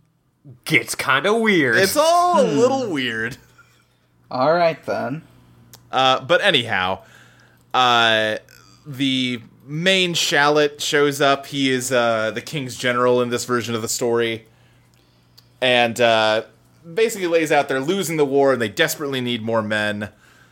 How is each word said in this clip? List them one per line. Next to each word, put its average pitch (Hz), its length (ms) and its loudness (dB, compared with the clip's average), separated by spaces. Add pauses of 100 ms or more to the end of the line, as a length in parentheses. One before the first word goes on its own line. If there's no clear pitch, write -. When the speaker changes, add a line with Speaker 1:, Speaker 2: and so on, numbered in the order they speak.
(640)
Speaker 1:
gets 143 300 -2
kinda 143 380 0
weird. 180 440 2
Speaker 2:
It's 190 200 0
all 349 420 2
a - 100 4
Speaker 3:
Hmm. - 80 0
Speaker 2:
little 254 320 0
weird. 123 480 -4 (920)
Speaker 3:
All 135 240 0
right, 170 320 0
then. 117 380 -6 (680)
Speaker 2:
Uh, 131 300 2
but 165 200 2
anyhow, 113 580 0 (760)
uh, 113 640 2 (480)
the 131 560 -4 (240)
main 175 480 0
Shallot 147 680 2
shows 143 400 0
up. 139 260 0
He 139 220 -2
is, 127 220 -2
uh, 113 400 0
the 113 100 -6
king's 131 360 -10
general 123 440 2
in 123 80 -2
this 120 160 -4
version 117 300 -2
of 110 60 -4
the 113 80 -6
story. 117 580 -2 (1120)
And, 120 380 2
uh, 113 440 2 (520)
basically 214 320 -2
lays 165 240 0
out 143 160 2
they're 135 120 -2
losing 165 380 -2
the 147 80 4
war 139 280 4
and 120 80 -2
they 110 80 -2
desperately 139 520 -4
need 120 220 -4
more 113 180 -2
men. 104 480 -4 (420)